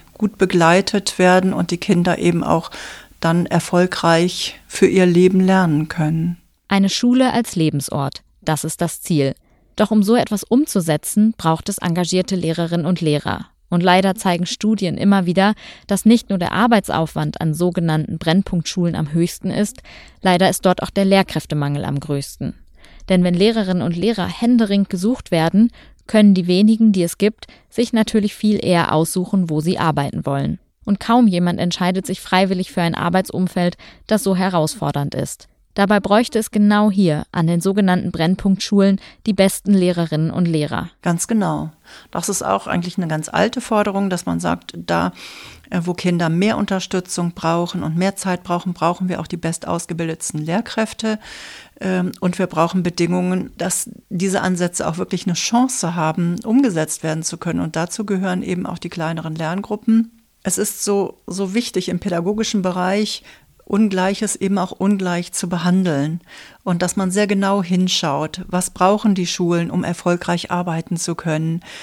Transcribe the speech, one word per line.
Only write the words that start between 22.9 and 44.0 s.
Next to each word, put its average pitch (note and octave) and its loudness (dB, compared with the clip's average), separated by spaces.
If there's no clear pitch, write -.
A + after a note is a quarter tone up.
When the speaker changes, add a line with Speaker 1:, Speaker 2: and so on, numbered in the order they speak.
Speaker 2:
Denn F3+ 4
wenn F3+ 2
Lehrerinnen F#3 2
und E3+ -2
Lehrer F#3+ 0
händeringend G3+ 2
gesucht G3+ -2
werden, F3+ 4
können G#3 6
die F#3 2
wenigen, G#3+ 4
die F#3+ 2
es E3+ -4
gibt, - -2
sich - -2
natürlich G#3+ 0
viel G#3+ 0
eher E3+ 2
aussuchen, F3 0
wo D3+ 0
sie E3 0
arbeiten C#3+ -2
wollen. C#3+ -2
Und G3+ -2
kaum A#3+ 4
jemand F3 2
entscheidet F3+ -2
sich F3+ -6
freiwillig F#3 0
für F3+ -2
ein E3+ 0
Arbeitsumfeld, F3+ -2
das G#3+ 0
so F#3+ 2
herausfordernd D#3 -2
ist. - -8
Dabei G3+ 2
bräuchte G#3 2
es A3 -4
genau G#3 4
hier, F#3 2
an E3 0
den E3+ 2
sogenannten F#3+ 2
Brennpunktschulen, G3 2
die G#3+ 0
besten G3 2
Lehrerinnen E3+ 2
und F3 0
Lehrer. D#3+ -2
Speaker 1:
Ganz E3+ -2
genau. D#3+ 0
Das E3+ -6
ist G3 -4
auch G3 0
eigentlich F3 -4
eine F3 -2
ganz D#3 -4
alte A#3+ -2
Forderung, G#3 0